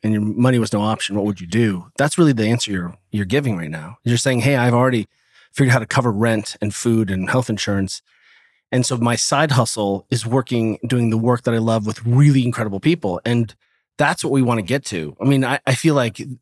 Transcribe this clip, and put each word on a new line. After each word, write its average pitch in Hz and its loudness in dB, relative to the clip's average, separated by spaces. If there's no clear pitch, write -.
and 110 0
your 104 0
money 120 2
was 110 -2
no 104 0
option, 107 -4
what 101 0
would 104 -4
you 87 -14
do? 101 0
That's 143 0
really 160 4
the 110 0
answer 117 -2
you're, 87 -6
you're 101 -2
giving 120 -2
right 80 -8
now. 78 -14
You're 120 0
saying, 127 0
"Hey, 139 2
I've 123 2
already 123 2
figured 131 2
out - 4
how 127 4
to 107 -4
cover 123 0
rent 110 -2
and 107 -2
food 113 0
and 95 -4
health 127 0
insurance. 98 -4
And 127 0
so 127 -4
my 120 0
side 147 0
hustle 107 0
is 113 -2
working, 117 -2
doing 120 0
the 110 0
work 120 2
that 117 0
I 113 0
love 113 0
with 107 -6
really 135 6
incredible 110 -4
people." 127 0
And 117 0
that's 151 0
what 139 -2
we 135 4
wanna 120 0
get 131 -4
to. 78 -8
I 104 -4
mean, 135 4
I, 131 0
I 131 2
feel 151 2
like 120 0